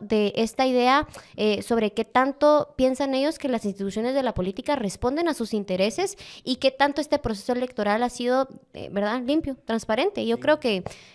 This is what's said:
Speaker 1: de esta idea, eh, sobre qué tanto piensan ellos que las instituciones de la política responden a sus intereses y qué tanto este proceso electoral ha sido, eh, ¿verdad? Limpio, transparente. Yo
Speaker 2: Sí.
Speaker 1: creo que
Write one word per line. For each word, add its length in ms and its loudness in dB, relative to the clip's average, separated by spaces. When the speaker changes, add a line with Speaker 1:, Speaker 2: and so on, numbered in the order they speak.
Speaker 1:
de 340 0
esta 300 0
idea, 420 4
eh, 260 0
sobre 320 0
qué 100 -2
tanto 720 2
piensan 380 2
ellos 240 0
que 100 -4
las 160 -2
instituciones 500 -4
de 80 0
la 120 -2
política 420 -2
responden 520 -2
a 60 0
sus 200 -4
intereses 600 0
y 120 -2
qué 140 2
tanto 300 2
este 180 0
proceso 360 -4
electoral 480 0
ha 80 0
sido, 360 0
eh, 180 -12
¿verdad? 320 -2
Limpio, 400 0
transparente. 600 -2
Yo 100 0
Speaker 2:
Sí. 60 -6
Speaker 1:
creo 180 2
que 240 -2